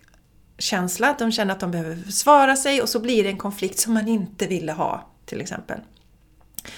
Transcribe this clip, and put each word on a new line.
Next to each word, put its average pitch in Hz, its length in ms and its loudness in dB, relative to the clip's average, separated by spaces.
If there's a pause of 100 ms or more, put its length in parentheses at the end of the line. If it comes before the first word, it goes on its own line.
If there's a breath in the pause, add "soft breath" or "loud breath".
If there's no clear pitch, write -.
(580)
känsla, 185 520 0
att - 100 0
de 226 120 0
känner 208 220 0
att 190 60 -6
de 175 120 -4
behöver 165 240 -4
försvara 269 600 4
sig 269 260 2
och 220 80 -2
så 240 100 0
blir 226 240 4
det 196 60 0
en 196 80 -4
konflikt 202 420 -4
som 226 140 0
man 214 140 2
inte 202 400 -2
ville 165 240 -2
ha, - 380 -4 (160)
till - 160 -8
exempel. - 380 -10 (1000 loud breath)